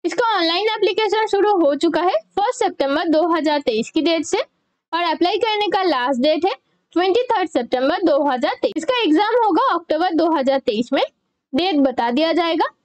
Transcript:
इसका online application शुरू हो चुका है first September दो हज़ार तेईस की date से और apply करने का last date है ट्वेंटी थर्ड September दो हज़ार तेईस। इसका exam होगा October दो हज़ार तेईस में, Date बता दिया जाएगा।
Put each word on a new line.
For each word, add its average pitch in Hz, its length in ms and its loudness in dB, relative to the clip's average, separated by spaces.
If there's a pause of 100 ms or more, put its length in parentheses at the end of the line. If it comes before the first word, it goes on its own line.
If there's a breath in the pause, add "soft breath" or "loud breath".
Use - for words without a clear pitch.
इसका 453 300 -2
online 349 340 -2
application 427 580 0
शुरू 403 240 2 (100)
हो 285 160 2
चुका 311 260 0
है 403 140 0 (200)
first 415 220 -2
September 339 500 -2
दो 311 200 2
हज़ार 311 320 0
तेईस 214 300 -2
की 320 100 0
date 330 240 0
से 403 140 -4 (540)
और 339 120 -2
apply 349 340 0
करने 415 300 0
का 392 140 0
last 269 400 0
date 311 220 2
है 392 80 0 (400)
ट्वेंटी 370 320 2
थर्ड 440 260 -2
September 269 520 -2
दो 311 220 2
हज़ार 285 380 0
तेईस। 427 140 0
इसका 480 260 -2
exam 403 340 2
होगा 427 260 2 (120)
October 339 400 -2
दो 320 180 2
हज़ार 269 280 0
तेईस 233 320 -2
में, 320 100 0 (500)
Date 311 280 0
बता 247 300 0
दिया 311 240 0
जाएगा। 330 320 0 (180)